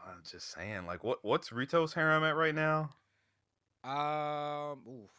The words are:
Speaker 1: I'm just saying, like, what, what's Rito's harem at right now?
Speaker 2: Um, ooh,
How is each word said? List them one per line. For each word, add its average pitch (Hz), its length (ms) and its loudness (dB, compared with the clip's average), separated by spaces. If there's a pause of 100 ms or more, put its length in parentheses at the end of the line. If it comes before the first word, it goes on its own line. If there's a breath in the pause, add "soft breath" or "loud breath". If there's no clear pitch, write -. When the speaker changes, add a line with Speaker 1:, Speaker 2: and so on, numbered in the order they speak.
Speaker 1:
I'm 90 200 -16
just 85 260 -12
saying, 92 360 -6
like, 87 180 -6
what, 117 200 0
what's 123 280 2
Rito's 156 420 2
harem 156 300 4
at 156 120 2
right 156 180 4
now? 156 400 2 (880)
Speaker 2:
Um, 147 1040 -2
ooh, 117 200 -16 (100)